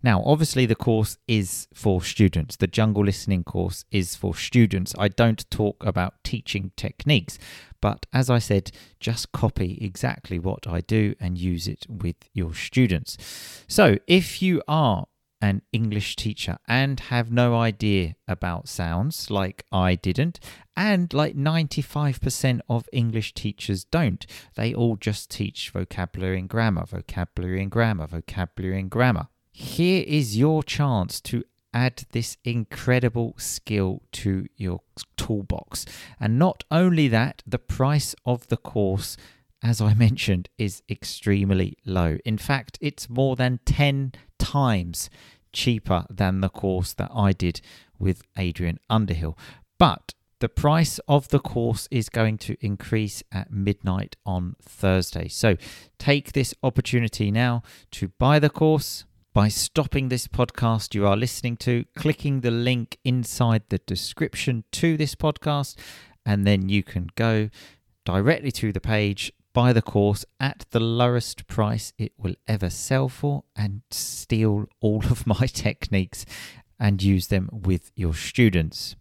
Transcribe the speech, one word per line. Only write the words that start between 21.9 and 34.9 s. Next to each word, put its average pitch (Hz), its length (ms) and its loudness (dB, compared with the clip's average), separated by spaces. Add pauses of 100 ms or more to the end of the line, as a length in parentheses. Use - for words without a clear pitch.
percent 127 480 0
of 117 240 -2
English 113 400 0
teachers - 500 -4
don't, 147 420 -2 (300)
they 113 180 -2
all 117 220 2
just - 340 -4
teach - 420 -8
vocabulary 92 680 -4
and 92 80 -8
grammar, 104 380 0
vocabulary 90 760 -6
and 98 100 -6
grammar, 110 360 0
vocabulary 92 720 -6
and 95 100 -6
grammar. 113 380 0 (240)
Here 180 560 0
is 123 300 0
your 151 260 4
chance 123 580 -2
to - 220 -6 (300)
add 123 380 0
this - 340 -6
incredible 120 920 0
skill - 640 -2 (100)
to 95 320 -2 (100)
your 90 260 -6 (360)